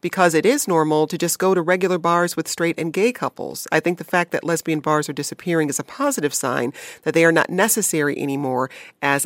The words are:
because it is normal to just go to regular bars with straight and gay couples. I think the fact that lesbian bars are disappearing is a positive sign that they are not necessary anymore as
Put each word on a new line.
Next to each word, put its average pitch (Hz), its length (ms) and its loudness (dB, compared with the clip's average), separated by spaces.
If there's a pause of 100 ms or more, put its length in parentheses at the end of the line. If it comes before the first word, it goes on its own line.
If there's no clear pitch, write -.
because 175 320 2
it 156 120 4
is 269 220 2
normal 156 400 2
to 170 100 -6
just 170 220 -2
go 190 140 4
to 180 80 2
regular 180 360 2
bars 175 380 2
with 160 140 -4
straight 170 280 -2
and 160 140 -4
gay 220 220 2
couples. - 580 -8
I 156 80 4
think 170 180 -2
the 160 60 -10
fact 175 280 0
that 156 120 -2
lesbian 160 380 -2
bars 151 260 0
are 147 60 -8
disappearing 156 560 -2
is 131 100 -4
a 143 60 -8
positive 262 480 -2
sign 131 400 -2 (300)
that 156 100 -2
they 165 100 4
are 165 80 6
not 160 180 2
necessary 175 720 0
anymore 135 480 -2 (320)
as 139 240 2